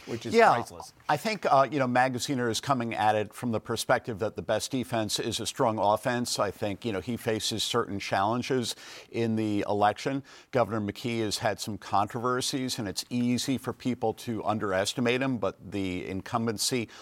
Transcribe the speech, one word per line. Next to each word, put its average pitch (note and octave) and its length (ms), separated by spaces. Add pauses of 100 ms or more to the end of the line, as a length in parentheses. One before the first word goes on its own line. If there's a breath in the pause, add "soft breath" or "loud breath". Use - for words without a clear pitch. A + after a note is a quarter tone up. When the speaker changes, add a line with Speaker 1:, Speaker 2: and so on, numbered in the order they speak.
Speaker 1:
which A#2+ 220
is A#2 80
Speaker 2:
Yeah, A3 180
Speaker 1:
priceless. G#2+ 400 (160)
Speaker 2:
I D3+ 80
think, G#3+ 340
uh, C3+ 200
you D3 80
know, C3+ 80
Magaziner B2 640
is G#2+ 100
coming A#2+ 340
at G#2+ 200
it G#2+ 180
from B2 200
the G#2 80
perspective A#2 580
that G#2+ 180
the G2 60
best G#2+ 280
defense A2+ 480
is A2 220
a G2+ 60
strong A2 320
offense. A#2 600
I G#2 120
think, G2+ 340
you A#2 80
know, F#2+ 80
he A#2 160
faces A2 460
certain G#2+ 360
challenges A2+ 800 (340 loud breath)
in A2+ 260
the G#2 320
election. G#2 540 (280 loud breath)
Governor A2 300
McKee A2+ 400
has G#2 180
had G#2 200
some G#2 200
controversies, B2 1000
and A2+ 80
it's - 220
easy B2 480
for A#2 160
people A#2 420
to A2+ 300
underestimate G#2+ 800
him, C3 160
but G2 180 (140)
the F#2 360
incumbency A2+ 800 (140)